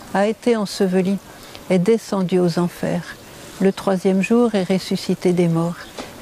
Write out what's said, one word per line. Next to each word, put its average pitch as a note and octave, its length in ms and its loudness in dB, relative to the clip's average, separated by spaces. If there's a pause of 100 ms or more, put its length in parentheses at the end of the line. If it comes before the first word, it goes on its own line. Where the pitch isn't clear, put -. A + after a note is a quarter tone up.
(140)
a G3 140 2
été A3+ 280 0
enseveli, F#3+ 640 0 (540)
est F#3 80 4
descendu F#3+ 580 2
aux F3+ 220 2
enfers. F3 560 -4 (440)
Le G3 140 4
troisième F#3+ 480 0
jour A#3 320 2
est F#3+ 180 0
ressuscité F3+ 600 0
des F3 140 4
morts, E3 280 0 (460)